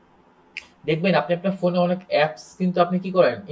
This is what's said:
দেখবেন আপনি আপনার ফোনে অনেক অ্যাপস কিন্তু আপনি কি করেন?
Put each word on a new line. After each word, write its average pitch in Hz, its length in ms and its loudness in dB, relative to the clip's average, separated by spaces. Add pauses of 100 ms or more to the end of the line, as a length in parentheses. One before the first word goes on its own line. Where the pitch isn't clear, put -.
(880)
দেখবেন 165 340 2
আপনি - 160 -4
আপনার 190 220 -2
ফোনে 180 180 0 (100)
অনেক 180 120 -2 (140)
অ্যাপস 156 300 0 (160)
কিন্তু 180 260 0
আপনি 180 180 -2
কি 190 140 -8
করেন? 139 200 4 (140)